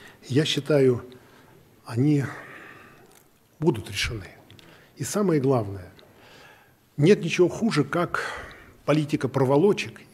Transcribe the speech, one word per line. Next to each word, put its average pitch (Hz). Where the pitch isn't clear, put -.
я 147
считаю, 135
они 139
будут 135
решены. 101
И 135
самое 180
главное, 107
нет 165
ничего 170
хуже, 151
как -
политика 147
проволочек 143